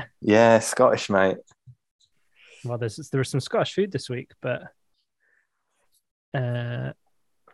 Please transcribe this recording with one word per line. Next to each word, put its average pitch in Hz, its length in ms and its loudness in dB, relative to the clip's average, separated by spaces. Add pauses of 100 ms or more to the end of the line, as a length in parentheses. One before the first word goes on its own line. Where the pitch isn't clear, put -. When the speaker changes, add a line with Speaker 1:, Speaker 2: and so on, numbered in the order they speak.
(220)
Speaker 1:
Yeah, 113 380 6
Scottish, 117 500 0
mate. 95 280 2 (1300)
Speaker 2:
Well, 120 140 -6
there's, 113 180 -6 (160)
there 135 80 0
was 127 100 -2
some 143 120 -2
Scottish - 320 -2
food 196 180 -2
this - 180 -8
week, 127 220 -10 (100)
but, 127 200 -6 (1700)
uh, 123 600 -6 (600)